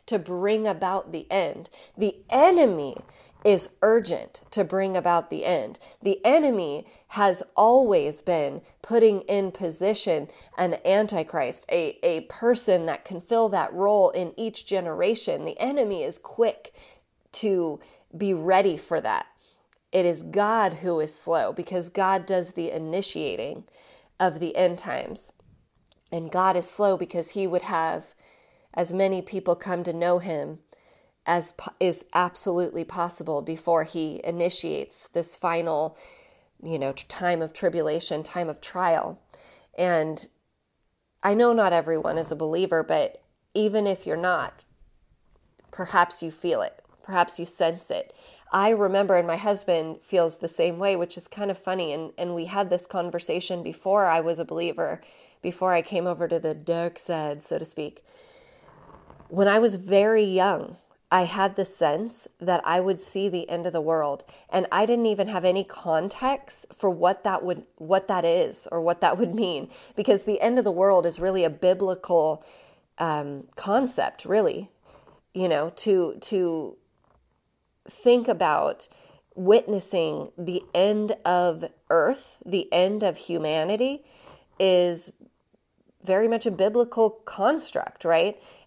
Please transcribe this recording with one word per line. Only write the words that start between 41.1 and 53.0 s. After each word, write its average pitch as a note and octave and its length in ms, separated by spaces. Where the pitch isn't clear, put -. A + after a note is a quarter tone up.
I G3+ 140
know A#3+ 180
not G#3 200
everyone D#3+ 460
is D#3+ 120
a D#3 60
believer, E3 480
but - 380
even G#3 340
if F#3+ 180
you're D#3+ 100
not, E3+ 460
perhaps F3+ 500
you E3 80
feel D#3 320
it. - 180
Perhaps F3 360
you E3+ 60
sense E3+ 460
it. - 240
I G3 200
remember, G3 460
and F3 100
my E3+ 100
husband F3+ 640
feels E3+ 380
the E3+ 100
same E3+ 300
way, G3 180
which F3 220
is - 100
kind G#3 220
of F#3 80
funny. F#3 340
And, D#3+ 240
and F3 180
we E3+ 120
had G3 240
this F3+ 160
conversation F3 760